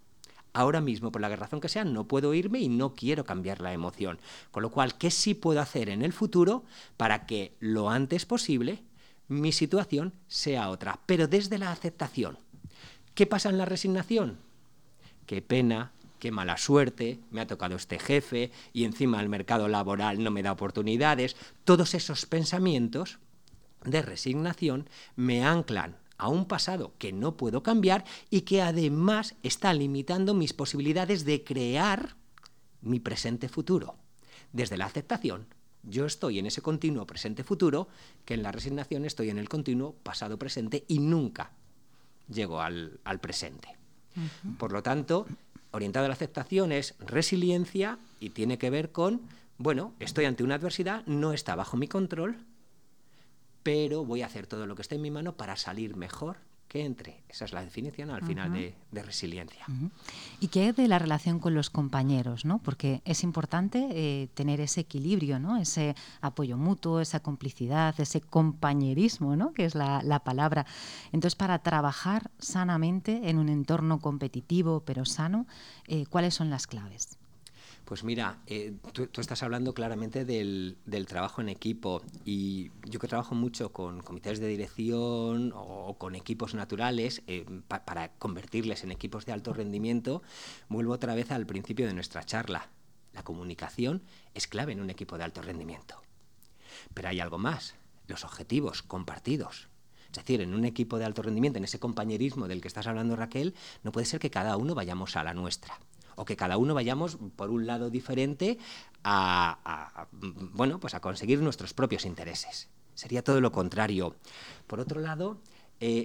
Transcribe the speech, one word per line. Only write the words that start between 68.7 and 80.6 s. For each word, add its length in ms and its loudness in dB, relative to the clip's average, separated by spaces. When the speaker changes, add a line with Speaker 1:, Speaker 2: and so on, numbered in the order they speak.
Speaker 2:
¿no? 160 2
Que 120 0
es 100 0
la, 280 2
la 220 4
palabra. 400 2
Entonces, 220 4
para 240 2
trabajar 800 2
sanamente 880 2
en 80 6
un 120 6
entorno 500 4
competitivo 840 0
pero 200 -2
sano, 400 0
eh, 220 -2
¿cuáles 240 4
son 160 0
las 180 -2
claves? 500 -10
Speaker 1:
Pues 180 -8
mira, 440 -2
eh, 260 -6
tú, 160 -4
tú 140 -8
estás 220 -4
hablando 300 -2
claramente 520 -4
del, 600 -2